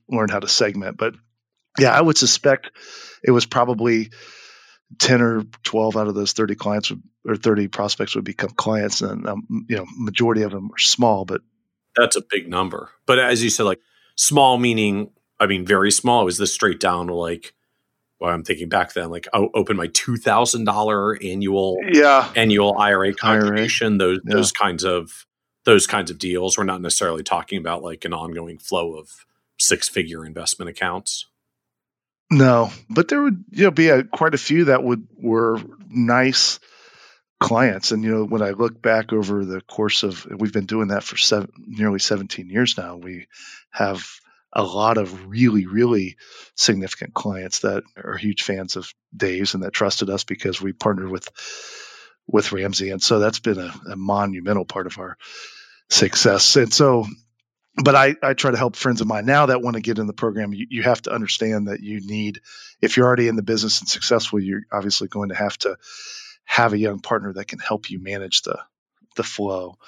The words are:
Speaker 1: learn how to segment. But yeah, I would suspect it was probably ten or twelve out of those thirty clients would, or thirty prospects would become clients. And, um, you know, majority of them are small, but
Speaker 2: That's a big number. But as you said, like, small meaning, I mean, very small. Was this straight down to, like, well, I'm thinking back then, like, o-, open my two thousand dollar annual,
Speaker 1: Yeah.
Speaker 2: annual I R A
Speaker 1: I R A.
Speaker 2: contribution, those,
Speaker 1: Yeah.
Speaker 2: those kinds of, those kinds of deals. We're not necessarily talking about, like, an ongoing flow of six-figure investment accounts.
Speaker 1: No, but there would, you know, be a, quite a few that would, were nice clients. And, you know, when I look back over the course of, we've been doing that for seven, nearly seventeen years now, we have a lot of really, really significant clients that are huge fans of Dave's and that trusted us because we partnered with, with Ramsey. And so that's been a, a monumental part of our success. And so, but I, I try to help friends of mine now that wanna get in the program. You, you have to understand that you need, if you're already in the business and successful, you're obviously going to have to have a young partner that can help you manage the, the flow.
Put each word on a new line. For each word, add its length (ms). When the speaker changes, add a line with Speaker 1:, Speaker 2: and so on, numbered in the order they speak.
Speaker 1:
learn 200
how 120
to 80
segment. 480
But 180
yeah, 180
I 40
would 180
suspect 520
it 80
was 160
probably 640
ten 220
or 220
twelve 340
out 120
of 60
those 180
thirty 220
clients 360
would, 120
or 100
thirty 320
prospects 460
would 100
become 260
clients. 520
And, 260
um, 400
you 80
know, 100
majority 460
of 100
them 200
are 60
small, 460
but 180
Speaker 2:
That's 200
a 140
big 180
number. 420
But 120
as 240
you 80
said, 140
like, 160
small 420
meaning, 520
I 60
mean, 200
very 240
small. 340
Was 140
this 160
straight 260
down 280
to, 60
like, 380
well, 120
I'm 120
thinking 260
back 240
then, 160
like, 240
o-, 200
open 220
my 120
two 280
thousand 480
dollar 580
annual, 560
Speaker 1:
Yeah. 440
Speaker 2:
annual 420
I 160
R 100
A 40
Speaker 1:
I 20
R 0
A. 40
Speaker 2:
contribution, 840
those, 280
Speaker 1:
Yeah. 100
Speaker 2:
those 160
kinds 320
of, 420
those 220
kinds 240
of 80
deals. 380
We're 80
not 160
necessarily 420
talking 360
about, 240
like, 220
an 100
ongoing 440
flow 360
of 160
six-figure 680
investment 460
accounts. 560
Speaker 1:
No, 400
but 180
there 140
would, 280
you 140
know, 60
be 180
a, 140
quite 320
a 40
few 260
that 180
would, 240
were 440
nice 680
clients. 540
And, 100
you 80
know, 140
when 180
I 80
look 320
back 300
over 320
the 160
course 420
of, 240
we've 160
been 140
doing 220
that 160
for 120
seven, 400
nearly 440
seventeen 480
years 280
now, 200
we 320
have 380
a 120
lot 340
of 300
really, 380
really 500
significant 580
clients 460
that 240
are 140
huge 260
fans 320
of 180
Dave's 380
and 80
that 100
trusted 380
us 140
because 360
we 120
partnered 380
with, 180
with 260
Ramsey. 380
And 120
so 180
that's 180
been 200
a, 140
a 60
monumental 680
part 220
of 120
our 180
success. 640
And 160
so, 320
but 100
I, 280
I 100
try 180
to 60
help 200
friends 260
of 40
mine 200
now 200
that 140
wanna 220
get 160
in 80
the 80
program. 400
You, 160
you 140
have 180
to 100
understand 560
that 120
you 200
need, 400
if 160
you're 100
already 220
in 80
the 60
business 380
and 80
successful, 520
you're 220
obviously 360
going 200
to 60
have 240
to 180
have 280
a 60
young 220
partner 340
that 140
can 100
help 320
you 80
manage 440
the, 160
the 60
flow. 540